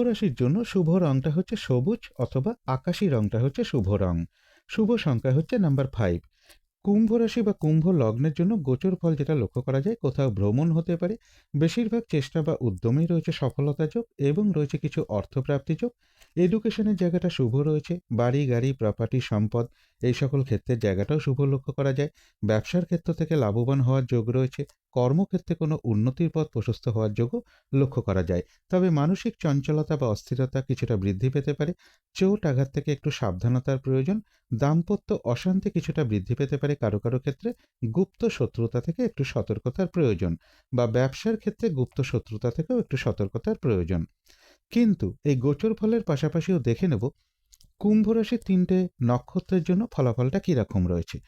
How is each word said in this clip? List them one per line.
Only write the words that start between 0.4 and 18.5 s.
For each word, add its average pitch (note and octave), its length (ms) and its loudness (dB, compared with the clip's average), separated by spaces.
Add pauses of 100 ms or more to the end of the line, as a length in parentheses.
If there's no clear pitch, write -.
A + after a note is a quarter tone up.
শুভ F3+ 320 0
রংটা D3 340 2
হচ্ছে F3 260 -2
সবুজ C3+ 440 0 (180)
অথবা C3 320 -2 (160)
আকাশি D3+ 420 -2
রংটা A2 320 0
হচ্ছে C3+ 240 -2
শুভ A2+ 300 -2
রং। F#2 220 2 (540)
শুভ G#3+ 260 2
সংখ্যা C3 360 0
হচ্ছে D#3+ 260 0
নাম্বার C#3 340 2
ফাইভ। F2+ 280 0 (640)
কুম্ভ G#3 300 4
রাশি A#3 280 0
বা G3+ 100 2
কুম্ভ D#3 380 2
লগ্নের C3+ 440 2
জন্য F3+ 220 0
গোচর C#3+ 400 0
ফল E3+ 200 0
যেটা D3 180 -2
লক্ষ্য B2 280 -2
করা C3+ 180 0
যায়, G#3 160 -2
কোথাও C3+ 340 0
ভ্রমণ G#2 400 2
হতে E3 260 0
পারে, F3+ 180 -2 (400)
বেশিরভাগ A3 560 0
চেষ্টা D3+ 320 -2
বা D#3 180 0
উদ্যমেই A#2+ 460 0
রয়েছে E3 260 0
সফলতা C#3+ 540 -2
যোগ A#3 180 -4 (140)
এবং D3 340 2
রয়েছে D3+ 260 0
কিছু D3+ 300 -4
অর্থপ্রাপ্তি C3 640 -2
যোগ। A#3+ 180 -4 (440)
এডুকেশনের G#3 600 2
জায়গাটা F3 320 0
শুভ B2 320 0
রয়েছে, D3+ 340 0 (180)
বাড়ি, B2 340 2
গাড়ি, B2 260 0